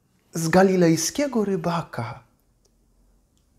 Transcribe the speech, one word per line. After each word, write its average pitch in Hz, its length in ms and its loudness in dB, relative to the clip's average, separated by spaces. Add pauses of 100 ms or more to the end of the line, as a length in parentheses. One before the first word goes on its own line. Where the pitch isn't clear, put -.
(320)
z 165 160 -4
galilejskiego 185 960 2
rybaka 170 800 -6 (1300)